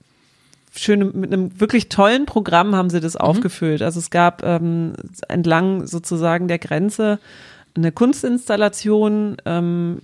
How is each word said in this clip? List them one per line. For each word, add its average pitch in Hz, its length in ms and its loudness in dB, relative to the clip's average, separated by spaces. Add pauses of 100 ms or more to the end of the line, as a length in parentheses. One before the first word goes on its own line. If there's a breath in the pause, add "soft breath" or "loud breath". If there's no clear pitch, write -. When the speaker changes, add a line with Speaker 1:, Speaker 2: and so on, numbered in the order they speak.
(760 soft breath)
Speaker 1:
schöne, 202 300 2
mit 190 280 -4
einem 185 260 -2
wirklich 214 300 2
tollen 233 360 4
Programm 196 500 2
haben 185 140 2
sie 170 100 0
das 165 160 -4
Speaker 2:
Mhm. - 60 -4
Speaker 1:
aufgefüllt. 165 600 0
Also 170 180 -2
es 165 100 -8
gab, 175 340 2
ähm, 170 500 0 (340)
entlang 175 600 0
sozusagen 170 600 -2
der 170 120 -2
Grenze 208 600 -2 (560 loud breath)
eine 165 160 0
Kunstinstallation, 214 1500 0
ähm, 170 580 -2